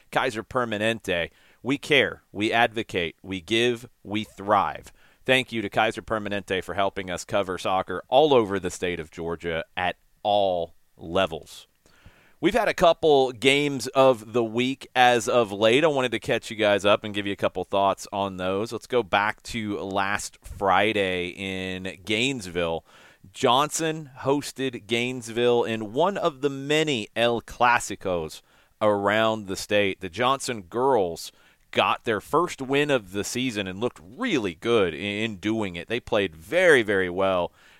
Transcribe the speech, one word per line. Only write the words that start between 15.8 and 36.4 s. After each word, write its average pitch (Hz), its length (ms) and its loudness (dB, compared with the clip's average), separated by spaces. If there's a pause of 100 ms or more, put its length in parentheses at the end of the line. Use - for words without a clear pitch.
I - 20 2
wanted 131 240 0
to 113 80 -2
catch 117 320 -4
you 113 60 -10
guys 104 280 2
up 101 180 4
and 104 120 -10
give 101 120 -4
you 101 60 -4
a 95 40 -4
couple 92 280 -4
thoughts 98 480 0
on 98 240 -4
those. 95 340 -4
Let's 110 160 -10
go 123 160 0
back 101 420 0
to 107 340 -6
last 98 640 -4
Friday 95 840 0
in 92 760 -8
Gainesville. 92 800 -2 (480)
Johnson 151 840 0
hosted 131 680 -4
Gainesville 120 800 0
in 110 300 -6
one 175 240 0
of 139 240 -2
the 143 80 0
many 139 680 -2
El 117 240 2
Clasicos 98 1040 -2 (400)
around 107 640 2
the 92 100 -6
state. 104 460 0
The 92 80 -8
Johnson 123 500 -2
girls 101 720 0 (380)
got 107 340 2
their 107 160 -2
first 165 420 -2
win 139 260 0
of 110 220 0
the 98 140 -4
season 117 420 -4
and 92 140 -10
looked 117 200 -4 (160)
really 147 380 -2
good 101 400 2
in, 71 60 -10
in 101 380 -4
doing 104 360 -2
it. 85 140 -10
They 120 100 -4
played 101 380 -2
very, 131 480 4